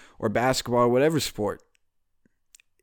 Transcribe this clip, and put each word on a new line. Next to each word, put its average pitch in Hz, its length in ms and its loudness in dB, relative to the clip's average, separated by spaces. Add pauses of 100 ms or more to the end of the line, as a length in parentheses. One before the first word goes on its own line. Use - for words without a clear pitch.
(180)
or 113 120 -4
basketball 120 540 0
or 120 40 4
whatever 139 320 2
sport. 101 420 -6 (1200)